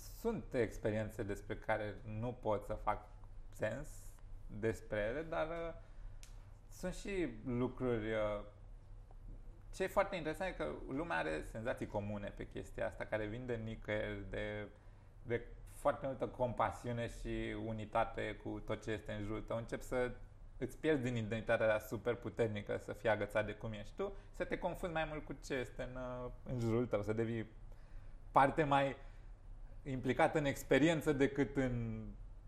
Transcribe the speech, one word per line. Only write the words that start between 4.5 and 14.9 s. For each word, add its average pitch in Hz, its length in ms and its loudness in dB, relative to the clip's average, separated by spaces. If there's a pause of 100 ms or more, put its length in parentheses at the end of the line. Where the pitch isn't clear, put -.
ele, 147 120 -4
dar, 160 240 -2
uh, 165 280 -4 (960)
sunt - 260 -4
și 185 340 0 (160)
lucruri, 123 680 2
uh, 104 280 2 (1300)
ce - 80 -2
e 190 40 4
foarte 190 300 4
interesant 160 340 -2
e - 20 -4 (120)
că 151 80 -2 (160)
lumea 165 280 0
are 156 340 0
senzații 120 360 -2
comune 104 500 -2
pe 113 100 -6
chestia 107 400 -4
asta, 110 180 -4
care 107 220 0
vin 123 200 -6
de 120 80 0
nicăieri, 107 760 -2
de, 104 380 -4 (540)